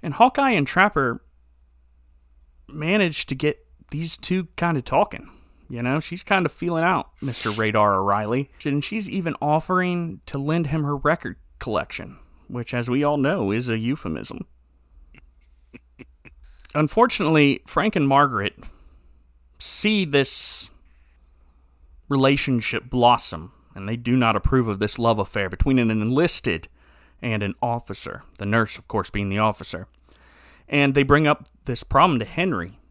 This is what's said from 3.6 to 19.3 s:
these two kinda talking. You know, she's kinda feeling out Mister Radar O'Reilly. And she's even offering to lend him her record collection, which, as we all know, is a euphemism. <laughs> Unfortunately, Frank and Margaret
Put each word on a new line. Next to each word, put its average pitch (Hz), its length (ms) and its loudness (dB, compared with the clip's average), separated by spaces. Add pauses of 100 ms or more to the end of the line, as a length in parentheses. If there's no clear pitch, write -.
these 160 260 -6
two 180 380 -2
kinda 165 260 0
talking. - 480 -2 (400)
You 120 140 -8
know, 135 160 0
she's 175 240 -10
kinda 185 260 2
feeling 170 340 -4
out 175 260 0 (120)
Mister 120 300 -4
Radar 107 440 4
O'Reilly. 104 540 0 (160)
And 147 180 -2
she's 208 260 -6
even 170 320 -4
offering 175 840 0
to - 100 -8
lend 156 300 0
him 151 160 0
her 143 140 -2
record 139 380 -2 (240)
collection, - 580 -6 (300)
which, 120 260 -8
as 120 160 -2
we 135 140 2
all 147 140 2
know, 139 340 0
is 123 180 -2
a 113 80 0
euphemism. 110 680 -6 (680)
<laughs> - 60 -20 (1600)
Unfortunately, 151 880 2
Frank 196 300 -2
and 147 120 2
Margaret 135 480 2 (1000)